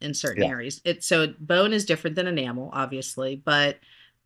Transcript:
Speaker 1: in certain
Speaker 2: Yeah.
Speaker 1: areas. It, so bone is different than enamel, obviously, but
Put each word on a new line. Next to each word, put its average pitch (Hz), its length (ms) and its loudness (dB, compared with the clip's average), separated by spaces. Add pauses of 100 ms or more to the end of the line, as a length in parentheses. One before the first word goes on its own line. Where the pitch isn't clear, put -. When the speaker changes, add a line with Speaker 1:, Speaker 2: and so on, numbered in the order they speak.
Speaker 1:
in 147 120 -6
certain 123 300 0
Speaker 2:
Yeah. 175 60 4
Speaker 1:
areas. 123 360 -8
It, 170 180 -2
so 156 360 2
bone 180 340 4
is 208 120 0
different 156 300 0
than 180 120 0
enamel, 131 460 -4
obviously, 135 640 -6
but 143 420 2 (460)